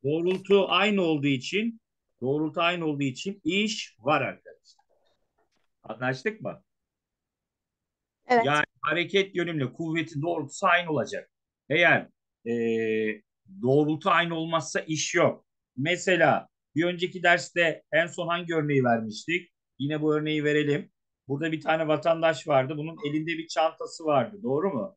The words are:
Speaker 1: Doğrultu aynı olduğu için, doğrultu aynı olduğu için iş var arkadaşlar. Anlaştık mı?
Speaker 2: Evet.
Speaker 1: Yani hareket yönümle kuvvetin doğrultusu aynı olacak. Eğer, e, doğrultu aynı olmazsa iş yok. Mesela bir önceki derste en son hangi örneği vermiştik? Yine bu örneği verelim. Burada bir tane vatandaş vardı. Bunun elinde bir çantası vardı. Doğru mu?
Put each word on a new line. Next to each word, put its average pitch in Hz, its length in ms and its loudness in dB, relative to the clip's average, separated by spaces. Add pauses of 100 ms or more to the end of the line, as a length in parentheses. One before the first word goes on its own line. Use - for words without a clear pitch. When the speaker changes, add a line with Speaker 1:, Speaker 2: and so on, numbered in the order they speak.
Speaker 1:
Doğrultu 185 640 2
aynı 196 340 4
olduğu 156 240 2
için, 196 540 0 (400)
doğrultu 151 400 -2
aynı 170 260 0
olduğu 143 160 -2
için 143 420 -6
iş 208 560 -2
var 139 200 2
arkadaşlar. - 640 -10 (1000)
Anlaştık 127 580 -6
mı? 90 220 -10 (1600)
Speaker 2:
Evet. 233 200 4
Speaker 1:
Yani 147 180 2 (160)
hareket 175 560 0
yönümle 165 360 -2
kuvvetin 160 500 -4
doğrultusu 165 440 -4
aynı 175 240 4
olacak. 107 400 -4 (380)
Eğer, 151 400 4 (380)
e, 117 60 -2 (1120)
doğrultu 147 480 2
aynı 170 240 2
olmazsa 165 460 -4
iş - 340 -6
yok. 165 320 2 (300)
Mesela 165 720 2 (280)
bir 160 80 2
önceki 175 380 -4
derste 170 600 2 (100)
en 160 140 2
son 170 220 -6
hangi 170 260 -4
örneği 147 300 2
vermiştik? 117 680 -2 (260)
Yine 147 240 -2
bu 151 120 2
örneği 151 300 -2
verelim. 147 460 0 (380)
Burada 147 240 -4
bir 160 80 -4
tane 160 280 0
vatandaş 160 600 0
vardı. 135 280 2
Bunun 156 200 -8 (100)
elinde 156 240 -4
bir 165 180 -6
çantası 160 560 -4
vardı. 135 380 0
Doğru 143 280 0
mu? 117 260 -8